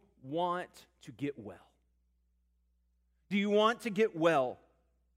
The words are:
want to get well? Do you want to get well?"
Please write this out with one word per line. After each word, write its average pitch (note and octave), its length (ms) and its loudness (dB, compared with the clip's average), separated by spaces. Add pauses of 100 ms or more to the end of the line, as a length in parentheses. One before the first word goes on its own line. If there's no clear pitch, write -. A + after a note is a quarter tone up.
(240)
want F3 640 -6 (160)
to - 80 -18
get C3+ 260 -8
well? G2 300 -16 (1600)
Do G3 80 -2
you G3+ 140 0
want G#3+ 300 4
to A#3+ 100 -6
get G3+ 240 0
well?" D3 440 2 (580)